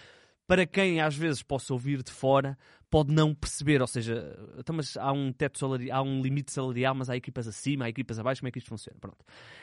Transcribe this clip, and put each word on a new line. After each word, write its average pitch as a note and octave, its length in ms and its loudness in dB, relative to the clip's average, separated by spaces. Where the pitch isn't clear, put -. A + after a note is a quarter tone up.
para F#3 200 6
quem F#3 340 2
às D#3 160 2
vezes D#3 260 0
possa C3+ 300 -4
ouvir C3 300 -2
de - 100 -12
fora, C3+ 460 2
pode D3+ 200 4
não D#3 240 6
perceber, C#3+ 460 2
ou A#2+ 60 2
seja, A2+ 500 -4
"Então, E3 180 -6
mas D3 220 -4
há C#3 120 0
um C#3 220 0
teto C#3 260 -2
salari-, C3 320 -2
há C3 120 0
um C3+ 180 0
limite C3+ 320 -2
salarial, C3 420 0
mas C3 140 -4
há B2 80 -2
equipas B2 320 -6
acima, C3 380 -2
há - 20 -2
equipas A2+ 300 -4
abaixo, B2+ 240 -2
como B2+ 60 -4
é A#2 40 -8
que B2+ 60 -8
isto A2+ 100 -16
funciona?" - 320 -14
Pronto. - 240 -16